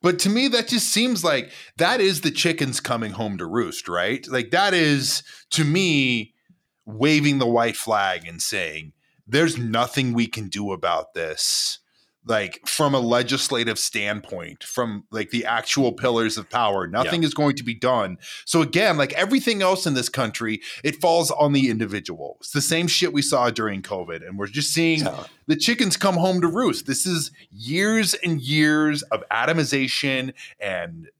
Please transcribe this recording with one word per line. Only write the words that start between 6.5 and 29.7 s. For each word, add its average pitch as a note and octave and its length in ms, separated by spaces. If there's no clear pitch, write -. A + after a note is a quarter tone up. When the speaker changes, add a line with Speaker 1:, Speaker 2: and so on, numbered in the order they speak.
Speaker 1:
waving C#3+ 520
the B2+ 80
white A#2 300
flag F#2+ 500
and E2 140
saying, D#2+ 520
"There's D3 320
nothing A#2+ 540
we A#2 160
can G#2+ 200
do G2+ 240
about E2+ 420
this." - 640
Like, G#2+ 400
from C#3+ 280
a C3 60
legislative A#2+ 760
standpoint, G2+ 840
from, A2+ 480
like, G#2+ 200
the A#2 160
actual A#2 460
pillars A2+ 440
of G#2 140
power, G2+ 360
nothing C3 360
Speaker 2:
Yeah. D3+ 60
Speaker 1:
is C#3 60
going D3 220
to B2+ 80
be A#2 100
done. A2 440
So E3 160
again, E3+ 380
like F#3 160
everything G#3+ 480
else F#3 240
in D3 80
this B2 160
country, A2 500
it D3+ 160
falls E3 300
on D3 240
the C3 160
individual. G2 720
It's - 100
the D3 100
same E3 280
shit - 260
we C#3+ 80
saw B2+ 280
during G#2+ 300
covid. F2 440
And F#2+ 140
we're G2+ 100
just C#3 260
seeing D#3+ 260
Speaker 3:
Yeah. F2 240
Speaker 1:
the D#3 100
chickens A3+ 400
come F#3+ 220
home F3+ 240
to E3+ 40
roost. F#3 400
This C3+ 200
is E3+ 240
years F3+ 640
and E3 300
years D3+ 640
of - 280
atomization C3 1000